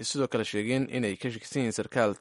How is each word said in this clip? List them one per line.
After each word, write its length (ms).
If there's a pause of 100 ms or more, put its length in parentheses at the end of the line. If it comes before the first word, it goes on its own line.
sidoo 260
kale 160
sheegeen 460
inay 260
ka 140
shakisan 320
yihiin 100
sarkaal 480